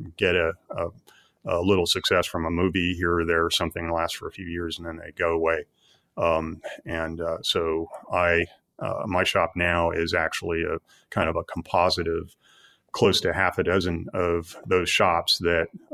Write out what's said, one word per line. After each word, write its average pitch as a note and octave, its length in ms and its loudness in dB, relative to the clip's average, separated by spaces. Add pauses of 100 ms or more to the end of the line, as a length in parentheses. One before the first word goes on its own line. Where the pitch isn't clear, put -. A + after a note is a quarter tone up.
(160)
get F2+ 180 2
a, E2 200 2 (160)
a, E2+ 180 -4 (560)
a F2 160 0
little F#2 240 4
success F2+ 420 2
from E2 200 -4
a E2 40 -2
movie F2 440 0
here F2 240 0
or E2+ 80 2
there, E2 240 2
something E2+ 420 -2
lasts E2+ 240 -2
for - 100 -12
a E2 60 -10
few F#2+ 140 -12
years E2+ 320 -6
and E2+ 80 -12
then E2 100 -10
they E2 160 -16
go E2+ 200 0
away. E2 340 2 (500)
Um, D#2+ 460 0 (240)
and, E2 340 -6
uh, E2 220 -4
so E2 460 0 (220)
I, F2 360 2 (320)
uh, - 280 -4
my F#2 160 0
shop F2+ 320 2
now E2+ 360 2
is E2+ 240 -2
actually E2 480 -2
a D#2+ 160 -2 (320)
kind E2+ 180 0
of E2 80 0
a E2+ 80 -4
composite F2 640 0
of E2 260 -4 (580)
close G2+ 280 4
to E2+ 140 0
half F#2 240 2
a F#2 40 2
dozen F2 520 0
of E2+ 420 0 (100)
those F2+ 220 2
shops F2 520 2
that, E2+ 280 2 (260)